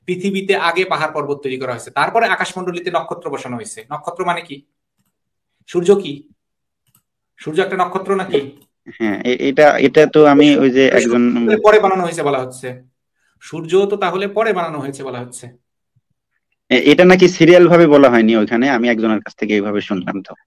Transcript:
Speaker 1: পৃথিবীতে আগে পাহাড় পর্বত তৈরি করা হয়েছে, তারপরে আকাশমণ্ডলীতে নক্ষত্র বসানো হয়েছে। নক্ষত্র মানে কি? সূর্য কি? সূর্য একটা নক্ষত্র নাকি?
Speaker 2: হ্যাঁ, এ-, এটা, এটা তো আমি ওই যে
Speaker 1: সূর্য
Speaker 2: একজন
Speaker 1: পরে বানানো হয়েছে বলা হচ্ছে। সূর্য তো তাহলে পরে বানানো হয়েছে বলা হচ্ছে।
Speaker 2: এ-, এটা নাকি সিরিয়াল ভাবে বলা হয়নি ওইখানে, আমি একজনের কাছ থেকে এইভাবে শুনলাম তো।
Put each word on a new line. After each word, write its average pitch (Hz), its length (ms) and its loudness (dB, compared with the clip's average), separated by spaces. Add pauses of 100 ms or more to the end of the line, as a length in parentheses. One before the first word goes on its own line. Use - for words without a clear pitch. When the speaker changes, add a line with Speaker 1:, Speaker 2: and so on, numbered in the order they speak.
Speaker 1:
পৃথিবীতে 190 500 -2
আগে 170 280 -2
পাহাড় 156 280 -4
পর্বত 143 300 -8
তৈরি 127 140 -6
করা 127 160 -8
হয়েছে, - 180 -12
তারপরে 180 360 -2
আকাশমণ্ডলীতে 175 640 -6
নক্ষত্র 165 400 -8
বসানো 127 260 -10
হয়েছে। 110 360 -16
নক্ষত্র 170 320 -10
মানে 175 160 -4
কি? 139 220 -18 (1040)
সূর্য 175 280 2
কি? 147 280 -6 (1120)
সূর্য 156 240 -6
একটা 185 160 -4
নক্ষত্র 185 400 -4
নাকি? 175 240 -4 (580)
Speaker 2:
হ্যাঁ, 104 240 -4
এ-, 123 260 -4
এটা, 139 300 2
এটা 139 280 4
তো 151 200 4
আমি 143 300 6
ওই 131 140 2
যে 131 200 2
Speaker 1:
সূর্য 123 60 0
Speaker 2:
একজন 120 260 2 (400)
Speaker 1:
পরে 214 180 6
বানানো 190 220 0
হয়েছে 165 200 -6
বলা 139 160 -2
হচ্ছে। 127 440 -12 (580)
সূর্য 160 460 -2
তো 202 100 -4
তাহলে 196 320 -4
পরে 214 240 -2
বানানো 165 260 -6
হয়েছে 139 240 -12
বলা 127 180 -12
হচ্ছে। 123 260 -16 (1200)
Speaker 2:
এ-, 123 140 0
এটা 147 200 6
নাকি 185 240 6
সিরিয়াল 175 400 6
ভাবে 170 180 6
বলা 143 240 6
হয়নি 113 260 2
ওইখানে, 117 340 0
আমি 120 180 -2
একজনের 110 320 -2
কাছ - 160 -20
থেকে 107 180 -4
এইভাবে 104 260 -2
শুনলাম 95 420 -8
তো। 95 120 -20 (120)